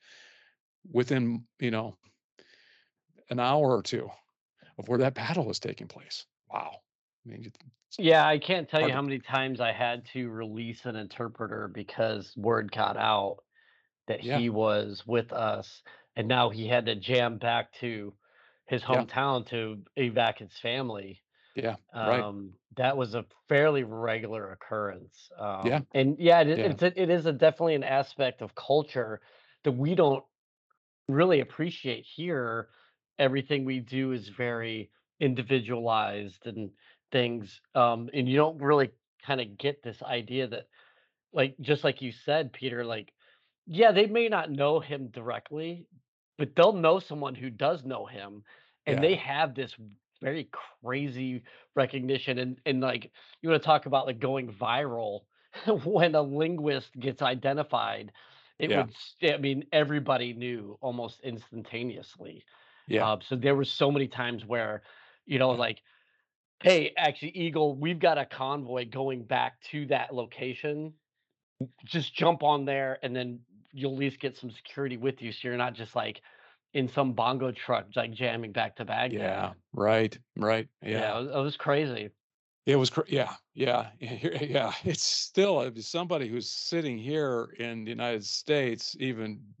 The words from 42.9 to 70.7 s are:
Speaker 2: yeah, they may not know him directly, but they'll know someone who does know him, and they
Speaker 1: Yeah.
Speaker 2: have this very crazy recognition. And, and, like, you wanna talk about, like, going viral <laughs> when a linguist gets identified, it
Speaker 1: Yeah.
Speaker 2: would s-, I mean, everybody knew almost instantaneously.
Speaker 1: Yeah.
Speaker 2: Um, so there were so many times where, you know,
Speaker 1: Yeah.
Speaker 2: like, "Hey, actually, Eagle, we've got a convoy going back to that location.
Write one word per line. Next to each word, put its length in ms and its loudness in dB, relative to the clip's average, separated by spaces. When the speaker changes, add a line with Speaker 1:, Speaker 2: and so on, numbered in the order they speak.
Speaker 2:
yeah, 260 6
they 140 6
may 240 2
not 200 0
know 300 2
him 300 -8
directly, 760 -8
but 180 -4
they'll 160 10
know 280 4
someone 360 -8
who 140 -10
does 340 0
know 220 -6
him, 400 -14
and 180 2
they 120 4
Speaker 1:
Yeah. 20 0
Speaker 2:
have 380 -2
this 200 -8
very 280 -4
crazy 640 -4
recognition. 640 0
And, 260 -6
and, 140 2
like, 320 -2
you 80 -2
wanna 100 6
talk 260 4
about, 200 2
like, 140 -4
going 300 0
viral 760 -2
<laughs> 300 0
when 320 6
a 60 8
linguist 800 -2
gets 220 -4
identified, 920 0
it 100 0
Speaker 1:
Yeah. 140 2
Speaker 2:
would 80 -6
s-, 320 -20
I 140 4
mean, 360 -2
everybody 580 2
knew 480 -8
almost 420 -6
instantaneously. 1200 -10
Speaker 1:
Yeah. 240 4
Speaker 2:
Um, 100 2
so 140 -4
there 200 6
were 100 4
so 260 4
many 160 2
times 380 -4
where, 380 -4
you 120 0
know, 160 6
Speaker 1:
Yeah. 60 0
Speaker 2:
like, 240 -2
"Hey, 360 6
actually, 400 0
Eagle, 380 0
we've 240 -2
got 180 4
a 80 -2
convoy 640 -4
going 340 -4
back 380 -2
to 140 -6
that 280 -2
location. 800 -8